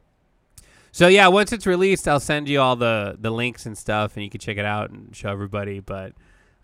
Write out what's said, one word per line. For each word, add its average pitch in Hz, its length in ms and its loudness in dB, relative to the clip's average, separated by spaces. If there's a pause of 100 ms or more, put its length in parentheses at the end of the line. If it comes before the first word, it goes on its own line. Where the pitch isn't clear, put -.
(920)
so 170 160 4
yeah, 190 220 8
once 196 240 4
it's 220 140 -6
released, 185 420 2
I'll 147 100 2
send 147 300 -4
you 143 120 2
all 127 160 2
the, 110 440 -2
the 113 100 -4
links 117 360 -4
and 110 100 -10
stuff, 107 400 -4
and 104 80 -10
you 101 60 -12
can 95 100 -12
check 104 160 -8
it 101 80 -4
out 104 260 -4
and 101 240 -20
show - 160 -10
everybody. 101 500 -6
But, 95 340 -12 (500)